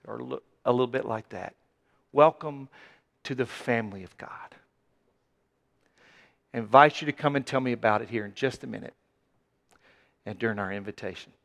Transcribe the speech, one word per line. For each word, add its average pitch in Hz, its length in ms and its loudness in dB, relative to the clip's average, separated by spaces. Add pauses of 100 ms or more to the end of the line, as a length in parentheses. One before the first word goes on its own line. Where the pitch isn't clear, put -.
or 117 160 -12
look 127 220 -10 (220)
a 123 60 4
little 123 160 4
bit 127 180 -6
like 110 240 -8
that, 92 260 -12 (560)
welcome 147 560 4 (560)
to 135 120 -6
the 123 100 -2
family 110 580 -4
of - 140 -20
God. - 120 -16 (2250)
I 117 40 -8
invite 131 440 8
you 156 40 -8
to 147 80 -2
come 143 220 0
and 135 100 0
tell 135 160 -2
me 127 100 -2
about 113 300 2
it 113 80 -10
here 113 160 -4
in 101 80 -14
just - 300 -4
a 139 40 -14
minute 107 260 -12 (1300)
and 104 120 -10
during 110 220 -2
our 95 120 -4
invitation. 98 600 -10 (140)